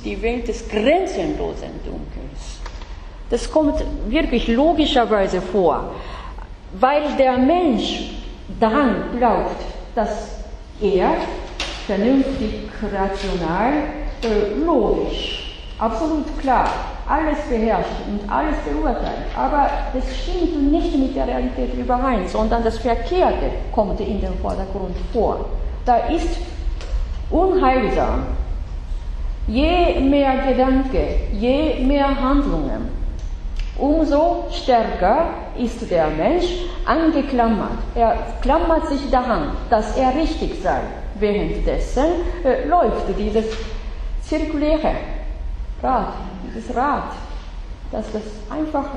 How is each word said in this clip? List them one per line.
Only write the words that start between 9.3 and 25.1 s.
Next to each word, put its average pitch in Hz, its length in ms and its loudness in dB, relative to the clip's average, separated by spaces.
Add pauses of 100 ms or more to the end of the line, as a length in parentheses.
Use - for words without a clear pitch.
dass 214 340 -2 (520)
er 196 300 4 (760)
vernünftig, 214 840 0 (120)
rational, 196 920 0 (500)
äh, 214 420 0
logisch, - 760 0 (380)
absolut 285 600 -2
klar, 254 300 2 (400)
alles 302 300 2 (120)
beherrscht 220 400 2 (180)
und 208 220 -4
alles 294 280 0
beurteilt. 294 680 -2 (100)
Aber 277 320 2 (240)
das 254 120 -2 (180)
stimmt 320 480 2
nicht 302 260 2
mit 262 200 2
der 269 100 0
Realität 247 480 -2
überein, 247 540 0
sondern 220 340 2
das 220 160 0
Verkehrte 233 720 2 (220)
kommt 196 280 2
in 196 200 -2
den 185 200 -2
Vordergrund 190 560 -4 (160)